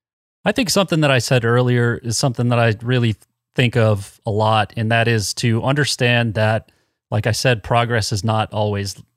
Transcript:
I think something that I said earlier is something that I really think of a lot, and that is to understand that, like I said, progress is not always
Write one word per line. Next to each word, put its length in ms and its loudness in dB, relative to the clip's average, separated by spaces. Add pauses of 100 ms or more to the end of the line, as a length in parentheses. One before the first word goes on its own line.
(440)
I 80 0
think 160 -2
something 320 0
that 100 2
I 100 4
said 240 0
earlier 580 2
is 160 -4
something 320 -2
that 80 2
I 240 2
really 340 0 (380)
think 220 2
of 500 0
a 40 -4
lot, 460 0
and 160 -2
that 160 2
is 260 0
to 280 0
understand 720 0
that, 360 -2 (400)
like 160 -2
I 60 2
said, 300 0
progress 500 -2
is 100 -4
not 300 -2
always 500 -4 (140)